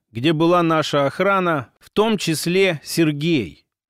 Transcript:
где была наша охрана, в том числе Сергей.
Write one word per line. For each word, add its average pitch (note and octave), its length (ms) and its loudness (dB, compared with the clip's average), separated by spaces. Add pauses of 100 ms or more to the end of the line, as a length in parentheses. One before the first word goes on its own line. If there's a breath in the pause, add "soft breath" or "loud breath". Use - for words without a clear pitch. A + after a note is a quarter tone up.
(120)
где B2 220 0
была E3+ 300 2
наша D#3 420 0
охрана, F3+ 640 -2 (100)
в - 100 -20
том G#3+ 280 0
числе E3+ 640 0
Сергей. D3+ 840 -2 (240)